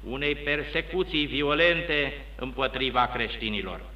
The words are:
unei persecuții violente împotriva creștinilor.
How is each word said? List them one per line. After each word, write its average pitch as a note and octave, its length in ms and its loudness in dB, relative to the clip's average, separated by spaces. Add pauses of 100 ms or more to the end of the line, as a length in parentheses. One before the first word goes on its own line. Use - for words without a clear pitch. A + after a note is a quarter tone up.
unei C#3+ 320 0
persecuții D3+ 880 0
violente D3 880 2 (220)
împotriva B2+ 760 0
creștinilor. G#2+ 680 -2 (140)